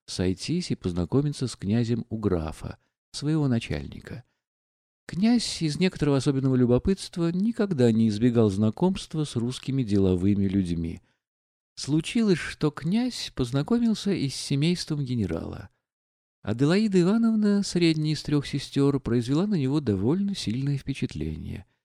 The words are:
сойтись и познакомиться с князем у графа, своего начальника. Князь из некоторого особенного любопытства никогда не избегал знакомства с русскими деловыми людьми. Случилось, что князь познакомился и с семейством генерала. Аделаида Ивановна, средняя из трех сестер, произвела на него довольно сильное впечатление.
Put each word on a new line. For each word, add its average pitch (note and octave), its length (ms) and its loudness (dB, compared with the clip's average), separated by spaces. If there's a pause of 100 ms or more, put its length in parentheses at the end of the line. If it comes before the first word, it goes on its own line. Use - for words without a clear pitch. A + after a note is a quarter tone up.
сойтись F#2+ 640 -2
и B2+ 40 -2
познакомиться A#2+ 720 -2
с - 80 -10
князем A2+ 540 0
у A2+ 100 -6
графа, F2 600 -2 (340)
своего D3+ 340 0
начальника. A2+ 800 -4 (800)
Князь A3 540 0
из D3+ 180 -2
некоторого D#3 400 2
особенного C3+ 360 2
любопытства B2+ 760 2
никогда F#3 640 2
не A2+ 160 4
избегал A2+ 400 4
знакомства B2+ 760 0
с - 120 -10
русскими B2+ 460 -4
деловыми G2 640 2
людьми. F2 560 -2 (720)
Случилось, E3 640 0
что - 320 -2
князь A3+ 640 -2
познакомился G3 760 0
и C#3+ 160 -2
с B2+ 80 -8
семейством D3 680 -2
генерала. G2+ 680 -4 (720)
Аделаида F3 600 2
Ивановна, G#3 600 2
средняя D#3+ 520 2
из - 80 -4
трех D3 240 0
сестер, C#3 540 0
произвела B2 460 0
на G#3+ 100 0
него C#3+ 240 0
довольно C#3 540 0
сильное C3+ 440 -2
впечатление. E2 880 -6 (180)